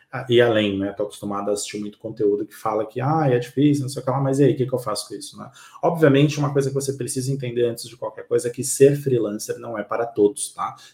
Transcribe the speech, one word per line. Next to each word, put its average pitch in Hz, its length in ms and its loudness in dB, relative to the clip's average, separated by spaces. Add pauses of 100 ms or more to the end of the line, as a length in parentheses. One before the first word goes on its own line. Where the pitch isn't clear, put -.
(140)
ah, 123 140 -10
e 120 140 6
além, 107 360 2
né? 101 140 -4
Tô 104 120 -4
acostumado 104 440 -8
a 104 60 0
assistir - 240 -6
muito 104 200 -10
conteúdo 107 460 -2
que - 100 -18
fala 110 300 -2
que, - 160 -10
"Ah, 151 300 0
é 120 80 4
difícil, 143 460 0
não 123 40 -6
sei 127 140 -10
o - 20 -10
que 131 60 -4
lá, 131 100 0
mas 135 200 0
e 143 40 6
aí, 120 80 6
o - 60 -2
que 120 80 0
que - 80 -6
eu 120 40 0
faço 104 300 -6
com 107 60 -12
isso, 101 240 -14
né?" 110 120 -16 (320)
Obviamente, 151 560 4
uma 143 140 -2
coisa 135 160 2
que 135 60 -6
você 135 180 -4
precisa 127 400 -4
entender 120 320 -2
antes 117 240 -4
de 117 80 -20
qualquer - 320 -12
coisa 120 200 0
é - 20 -8
que 123 120 -8
ser 139 320 6
freelancer 117 640 -4
não 117 200 -10
é 101 40 -4
para 117 220 -4
todos, 104 480 0
tá? 113 240 -8 (180)